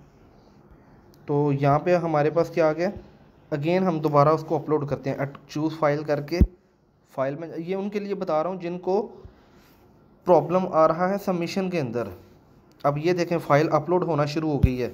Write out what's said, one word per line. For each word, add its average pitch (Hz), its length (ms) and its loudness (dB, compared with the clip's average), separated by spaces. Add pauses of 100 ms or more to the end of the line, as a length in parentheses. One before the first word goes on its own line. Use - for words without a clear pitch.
(1300)
तो 147 240 0
यहाँ 143 280 2
पे 180 180 2
हमारे 156 340 2
पास 160 180 0
क्या 165 200 2
आ - 20 2
गया, 170 200 -2 (600)
again 175 320 0
हम 170 160 0
दोबारा 147 320 4
उसको 156 280 -2
upload 147 300 -2
करते 135 200 -4
हैं, 135 100 -4
at 139 180 -4 (160)
choose 156 260 -4
file 147 280 0
करके 147 340 -2 (720)
फाइल 139 220 -2
में। 160 220 -12
ये 165 180 -4
उनके 202 240 -4
लिए 202 160 -6
बता 175 260 -2
रहा 170 120 -4
हूँ 185 80 -10
जिनको 180 380 -2 (1300)
प्रॉब्लम 175 400 4
आ 160 180 4
रहा 160 220 0
है 196 100 -2
सबमिशन 185 520 -4
के 180 80 -4
अंदर। 120 340 -4 (720)
अब 143 140 0
ये 165 160 0
देखें 170 260 0
फाइल 151 300 2
अपलोड 156 340 2
होना 151 220 0
शुरू 156 260 -2
हो 139 80 0
गई 127 180 4
है, 123 160 -2